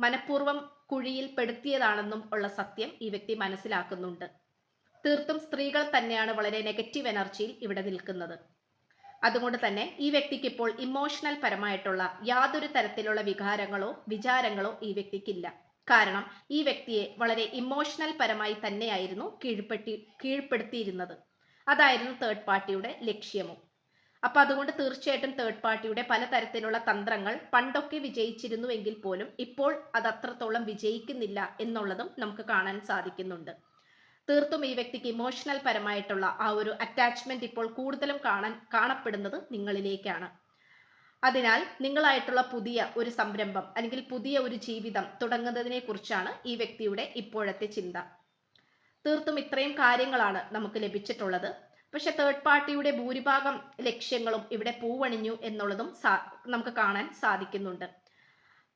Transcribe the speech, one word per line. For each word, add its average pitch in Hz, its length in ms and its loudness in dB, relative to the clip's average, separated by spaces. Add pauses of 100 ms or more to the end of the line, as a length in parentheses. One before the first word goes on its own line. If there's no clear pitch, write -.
മനഃപൂർവ്വം 285 680 0 (220)
കുഴിയിൽ 262 340 -2
പെടുത്തിയതാണെന്നും 226 1080 0
ഉള്ള 202 160 0
സത്യം 214 440 -6 (100)
ഈ 226 60 -4
വ്യക്തി 202 260 -4
മനസ്സിലാക്കുന്നുണ്ട്. 185 960 -4 (760)
തീർത്തും 294 340 2
സ്ത്രീകൾ 294 580 0
തന്നെയാണ് 226 340 2
വളരെ 208 300 0
നെഗറ്റീവ് 226 460 -4
എനർജിയിൽ 208 540 -2
ഇവിടെ 196 200 -2
നിൽക്കുന്നത്. 180 560 -6 (880)
അതുകൊണ്ട് 240 420 2
തന്നെ 208 320 -2
ഈ 285 120 2
വ്യക്തിക്ക് 285 340 2
ഇപ്പോൾ 233 340 0
ഇമോഷണൽ 294 640 -2
പരമായിട്ടുള്ള 196 800 0
യാതൊരു 277 400 4
തരത്തിലുള്ള 214 540 0
വികാരങ്ങളോ 202 880 -2
വിചാരങ്ങളോ 220 720 2
ഈ 214 100 -4
വ്യക്തിക്കില്ല. 196 800 -6 (180)
കാരണം 202 400 6 (200)
ഈ 302 120 2
വ്യക്തിയെ 226 560 0
വളരെ 226 240 2
ഇമോഷണൽ 277 800 -2
പരമായി 214 360 2 (100)
തന്നെയായിരുന്നു 202 800 -2
കീഴ്പ്പെട്ടി-, 214 560 -4 (240)
കീഴ്പ്പെടുത്തിയിരുന്നത്. 226 920 -2 (520)
അതായിരുന്നു 269 440 6 (120)
തേർഡ് 214 200 0
പാർട്ടിയുടെ 196 580 0
ലക്ഷ്യവും. 202 540 -4 (680)
അപ്പൊ 247 160 8
അതുകൊണ്ട് 277 400 4
തീർച്ചയായിട്ടും 262 500 0
തേർഡ് 226 320 -2
പാർട്ടിയുടെ 220 480 0
പലതരത്തിലുള്ള 226 680 2
തന്ത്രങ്ങൾ 208 640 0 (120)
പണ്ടൊക്കെ 262 440 2
വിജയിച്ചിരുന്നു 233 720 -4
എങ്കിൽ 214 260 -4
പോലും 190 440 -4
ഇപ്പോൾ 277 560 -2
അത് 226 120 2
അത്രത്തോളം 233 580 -2
വിജയിക്കുന്നില്ല 214 960 -4
എന്നുള്ളതും 220 580 -4
നമുക്ക് 214 240 -6
കാണാൻ 196 380 0
സാധിക്കുന്നുണ്ട്. 185 680 -6 (800)
തീർത്തും 294 360 4
ഈ 254 80 -4
വ്യക്തിക്ക് 240 320 -4
ഇമോഷണൽ 254 600 -2
പരമായിട്ടുള്ള 208 760 0
ആ 220 80 2
ഒരു 214 320 0
അറ്റാച്ച്മെന്റ് 240 640 0
ഇപ്പോൾ 226 220 -4
കൂടുതലും 277 580 -4
കാണാൻ, 220 500 0
കാണപ്പെടുന്നത് 226 680 0 (100)
നിങ്ങളിലേക്കാണ്. 196 800 -4 (920)
അതിനാൽ 254 420 6 (140)
നിങ്ങളായിട്ടുള്ള 269 600 4
പുതിയ 240 560 -2
ഒരു 233 140 0
സംരംഭം 208 520 0 (140)
അല്ലെങ്കിൽ 233 240 -2
പുതിയ 262 380 -2
ഒരു 247 160 0
ജീവിതം 220 520 -4 (160)
തുടങ്ങുന്നതിനെ 240 560 0
കുറിച്ചാണ് 208 680 -4
ഈ 240 60 -2
വ്യക്തിയുടെ 220 640 -2
ഇപ്പോഴത്തെ 208 500 -4
ചിന്ത. 185 300 -6 (1080)
തീർത്തും 302 320 2
ഇത്രയും 277 340 0
കാര്യങ്ങളാണ് 247 800 4
നമുക്ക് 214 280 -2
ലഭിച്ചിട്ടുള്ളത്. 196 720 -2 (400)
പക്ഷെ 302 160 0
തേർഡ് 285 320 2
പാർട്ടിയുടെ 285 480 4
ഭൂരിഭാഗം 262 680 0 (200)
ലക്ഷ്യങ്ങളും 226 720 -2
ഇവിടെ 233 300 -4
പൂവണിഞ്ഞു 233 600 -2
എന്നുള്ളതും 214 600 -4
സാ-, - 440 2
നമുക്ക് 240 240 -2
കാണാൻ 214 440 0
സാധിക്കുന്നുണ്ട്. 190 760 -2 (840)